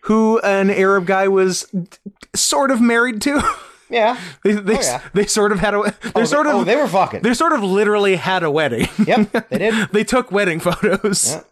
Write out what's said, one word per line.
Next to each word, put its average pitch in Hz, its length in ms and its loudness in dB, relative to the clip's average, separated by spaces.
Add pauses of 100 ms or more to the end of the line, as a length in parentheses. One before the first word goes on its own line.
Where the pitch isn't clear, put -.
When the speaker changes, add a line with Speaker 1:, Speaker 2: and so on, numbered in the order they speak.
Speaker 1:
who 220 380 2
an 196 300 2
Arab 190 360 2
guy 190 220 2
was 190 380 0 (680)
sort 277 360 0
of 254 100 2
married 233 420 2
to. 285 200 0
<laughs> 1077 220 -4 (260)
Speaker 2:
Yeah. 226 280 0 (240)
Speaker 1:
They, 208 120 2
they 208 200 -2
Speaker 2:
Oh, 269 40 -2
Speaker 1:
s-, 233 80 -2
Speaker 2:
yeah. 127 160 -4 (100)
Speaker 1:
they 196 140 0
sort 208 260 0
of 202 80 -2
had 208 140 0
a, 208 80 0 (200)
they 226 80 -10 (120)
Speaker 2:
Oh, - 20 2
Speaker 1:
sort 294 220 0
Speaker 2:
they, 302 60 0
Speaker 1:
of, - 40 2
Speaker 2:
oh, 185 80 0
they 196 100 2
were 277 140 0
fucking. 175 320 0
Speaker 1:
they 233 140 2
sort 330 180 0
of 269 100 0
literally 202 540 2
had 175 260 -2
a 160 80 -2
wedding. 139 440 0
<laughs> 214 120 0
Speaker 2:
Yep, 226 440 0
they - 80 -2
did. 214 340 -2
Speaker 1:
They 214 120 0
took 240 280 -2
wedding 185 260 0
photos. 185 760 -2
Speaker 2:
Yeah. 90 160 -14